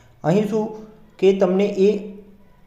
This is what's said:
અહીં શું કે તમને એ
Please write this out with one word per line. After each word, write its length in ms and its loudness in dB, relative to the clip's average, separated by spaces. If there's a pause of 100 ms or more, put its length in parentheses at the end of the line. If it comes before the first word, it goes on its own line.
(240)
અહીં 260 0
શું 200 -4 (480)
કે 160 4
તમને 320 2
એ 480 0 (540)